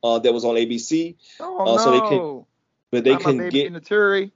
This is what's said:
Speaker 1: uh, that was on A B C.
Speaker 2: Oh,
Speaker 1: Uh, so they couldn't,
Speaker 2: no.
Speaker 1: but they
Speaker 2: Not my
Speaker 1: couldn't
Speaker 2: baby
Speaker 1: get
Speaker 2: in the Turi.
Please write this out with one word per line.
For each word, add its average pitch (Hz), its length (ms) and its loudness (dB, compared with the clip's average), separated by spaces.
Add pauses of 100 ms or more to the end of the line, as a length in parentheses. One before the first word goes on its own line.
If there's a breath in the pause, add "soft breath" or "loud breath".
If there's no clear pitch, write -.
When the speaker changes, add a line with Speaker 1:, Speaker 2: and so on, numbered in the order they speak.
Speaker 1:
uh, 117 160 2
that 117 140 2
was 117 100 -2
on 117 140 2
A 117 80 2
B 117 140 -4
C. 165 360 -4 (240 loud breath)
Speaker 2:
Oh, 320 360 -2
Speaker 1:
Uh, - 20 4
so - 140 2
they - 100 4
couldn't, - 160 0
Speaker 2:
no. 151 300 -8 (440)
Speaker 1:
but 120 140 0
they 131 80 6
Speaker 2:
Not 139 80 0
my - 40 -4
Speaker 1:
couldn't 139 180 2
Speaker 2:
baby 175 80 -6
Speaker 1:
get 139 160 0
Speaker 2:
in 180 60 -10
the 165 80 -12
Turi. 202 540 0